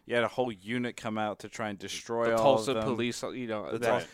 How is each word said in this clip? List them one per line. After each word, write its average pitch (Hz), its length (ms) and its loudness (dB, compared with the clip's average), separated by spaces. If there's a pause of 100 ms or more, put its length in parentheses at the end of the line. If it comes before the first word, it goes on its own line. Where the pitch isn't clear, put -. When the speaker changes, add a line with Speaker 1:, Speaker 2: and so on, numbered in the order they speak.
Speaker 1:
you 117 100 -2
had 120 80 4
a 110 60 4
whole 127 220 0
unit 113 440 -4
come 110 220 -4
out 107 220 -2
to 104 100 -12
try 110 200 -6
and 101 100 -6
destroy 117 480 -2
Speaker 2:
The 113 100 4
Speaker 1:
all 117 180 8
Speaker 2:
Tulsa 113 160 2
Speaker 1:
of 113 60 0
them. 110 80 0
Speaker 2:
police, 117 380 -2
uh, 120 80 -4
you 120 160 -6
know, 107 240 -4
Speaker 1:
The 117 80 -2
Speaker 2:
that, 120 80 0
Speaker 1:
Tul-, 117 120 4
Speaker 2:
that 113 140 -8